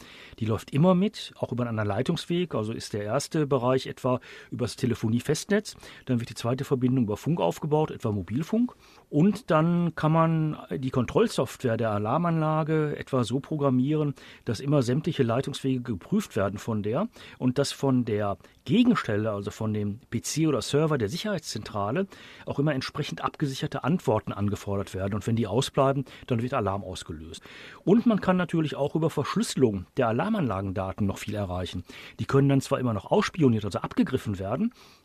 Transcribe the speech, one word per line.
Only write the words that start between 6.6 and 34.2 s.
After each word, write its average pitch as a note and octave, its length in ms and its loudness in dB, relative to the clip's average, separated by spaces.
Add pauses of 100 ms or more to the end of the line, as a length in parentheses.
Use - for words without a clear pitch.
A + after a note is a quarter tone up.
Verbindung B2+ 420 2
über G#2 100 -2
Funk E3+ 240 0
aufgebaut, D#3 500 2
etwa - 220 -2
Mobilfunk. D3+ 640 0 (340)
Und F#3+ 400 2
dann E3+ 460 2
kann D#3 160 2
man D#3+ 440 2 (140)
die C3 200 -4
Kontrollsoftware C3 840 0
der A2+ 140 0
Alarmanlage D#3 1080 0
etwa B2+ 280 0
so A2+ 160 -2
programmieren, C#3+ 760 0 (300)
dass A2+ 160 -4
immer C#3+ 220 2
sämtliche C3 420 2
Leitungswege C3 560 0
geprüft B2 560 -4
werden G2+ 240 0
von G#2+ 240 -4
der C#3 240 -2 (300)
und B2+ 200 0
dass C#3 140 2
von B2+ 320 2
der G#2 340 -2 (260)
Gegenstelle, B2 680 2
also G2+ 180 -6
von A2 240 -4
dem G#2 240 -4 (120)
P A#2+ 120 -4
C D#3+ 240 0
oder B2+ 160 2
Server D3+ 340 2
der A2 120 0
Sicherheitszentrale, D3 960 -4 (400)
auch - 140 -6
immer D3 120 2
entsprechend - 500 -6
abgesicherte C3+ 600 -4
Antworten A#2+ 480 0
angefordert G2+ 640 -4
werden. G2 200 -4
Und G#2 120 -4
wenn A2+ 100 0
die A2+ 100 0
ausbleiben, C3+ 600 0 (200)
dann A#2 140 0
wird B2 140 -4
Alarm G2+ 280 -2
ausgelöst. E2+ 600 -12 (420)
Und A3+ 220 6
man G#3+ 160 4
kann F#3 160 4
natürlich E3 360 0
auch C#3+ 200 -2
über D#3+ 160 2
Verschlüsselung B2+ 720 2 (140)
der B2 100 4
Alarmanlagendaten G#2 960 0
noch F#2+ 120 -2
viel - 160 -8
erreichen. F#2 500 -4 (340)
Die A#2 60 -2
können C#3 240 4
dann C3+ 140 4
zwar B2+ 180 -2
immer A#2+ 140 0
noch - 160 -4
ausspioniert, C3+ 560 4
also G#2 140 -4
abgegriffen B2 580 -2